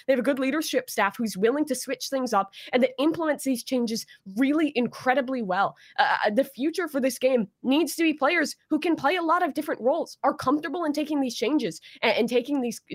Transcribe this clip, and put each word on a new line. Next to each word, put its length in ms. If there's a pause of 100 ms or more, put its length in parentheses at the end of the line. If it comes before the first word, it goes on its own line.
They 60
have 80
a 20
good 160
leadership 500
staff 300
who's 180
willing 300
to 80
switch 340
things 240
up 200 (200)
and 100
that 160
implements 460
these 200
changes 420 (300)
really 400
incredibly 680
well. 340 (220)
Uh, 180 (100)
uh, 40
the 140
future 440
for 120
this 180
game 300 (140)
needs 340
to 60
be 120
players 420 (140)
who 80
can 180
play 200
a 60
lot 220
of 80
different 300
roles, 420
are 100
comfortable 520
in 80
taking 260
these 160
changes 440 (220)
and, 140
and 140
taking 320
these, 180 (140)